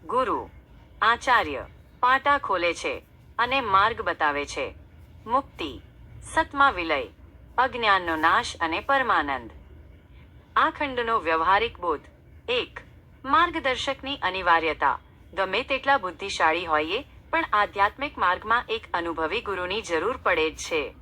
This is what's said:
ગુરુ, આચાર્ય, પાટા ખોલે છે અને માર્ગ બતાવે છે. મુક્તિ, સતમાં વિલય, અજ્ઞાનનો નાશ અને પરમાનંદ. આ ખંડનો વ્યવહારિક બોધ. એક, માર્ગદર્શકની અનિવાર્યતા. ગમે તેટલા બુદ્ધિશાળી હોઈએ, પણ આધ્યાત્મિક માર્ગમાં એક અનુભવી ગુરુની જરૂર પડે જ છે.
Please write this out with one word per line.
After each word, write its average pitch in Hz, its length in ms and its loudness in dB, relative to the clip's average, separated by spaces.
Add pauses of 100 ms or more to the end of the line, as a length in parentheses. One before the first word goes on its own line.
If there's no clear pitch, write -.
ગુરુ, 175 440 -2 (520)
આચાર્ય, 208 640 0 (340)
પાટા 269 380 4
ખોલે 175 360 0
છે 143 280 -6 (360)
અને 247 240 0
માર્ગ 214 400 2
બતાવે 151 440 0
છે. 131 300 -8 (500)
મુક્તિ, - 560 -4 (420)
સતમાં 277 500 2
વિલય, 160 340 -2 (500)
અજ્ઞાનનો 220 580 2
નાશ 170 400 2
અને 165 240 -2
પરમાનંદ. 165 720 0 (1040)
આ 269 140 4
ખંડનો 240 500 -2
વ્યવહારિક 175 600 0
બોધ. 160 220 -4 (480)
એક, 240 300 -4 (460)
માર્ગદર્શકની 277 920 0
અનિવાર્યતા. 165 840 2 (340)
ગમે 190 300 -2
તેટલા 269 340 0
બુદ્ધિશાળી 180 680 0
હોઈએ, 165 400 0 (240)
પણ 330 240 0
આધ્યાત્મિક 262 640 0
માર્ગમાં 208 520 0
એક 220 240 -6
અનુભવી 170 480 -2
ગુરુની 190 400 -4
જરૂર 180 360 -2
પડે 160 340 0
જ - 60 -16
છે. 147 440 -4